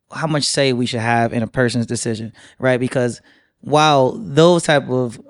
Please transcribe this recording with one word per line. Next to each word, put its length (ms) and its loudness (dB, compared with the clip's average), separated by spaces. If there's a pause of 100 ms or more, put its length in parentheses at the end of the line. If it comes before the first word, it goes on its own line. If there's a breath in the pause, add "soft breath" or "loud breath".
(120)
how 160 -6
much 160 -2
say 280 0
we 140 -2
should 160 -6
have 320 0
in 100 -2
a 40 -4
person's 400 -2
decision, 440 -6 (280 loud breath)
right? 200 0
Because 420 -4 (400 soft breath)
while 500 4
those 520 2
type 260 0
of 300 -4 (100)